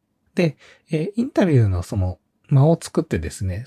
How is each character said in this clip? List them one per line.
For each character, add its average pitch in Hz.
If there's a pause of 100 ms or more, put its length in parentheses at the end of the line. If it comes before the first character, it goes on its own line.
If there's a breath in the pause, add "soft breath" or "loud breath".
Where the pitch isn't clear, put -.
(340)
で、 165 (320 soft breath)
え 160
ー、 415
イ 233
ン 269
タ 294
ビ 165
ュ 117
ー -
の 90
そ -
の 92 (320)
間 139
を 165
作 -
っ -
て 107
で 78
す -
ね、 95